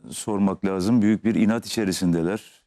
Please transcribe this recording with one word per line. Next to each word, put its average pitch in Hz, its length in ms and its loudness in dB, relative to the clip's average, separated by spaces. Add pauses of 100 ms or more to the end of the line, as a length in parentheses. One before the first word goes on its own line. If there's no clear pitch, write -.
(100)
sormak 98 540 -2
lazım. 98 380 2
Büyük 104 220 2
bir 110 100 2
inat 110 320 0
içerisindeler. 90 1000 -2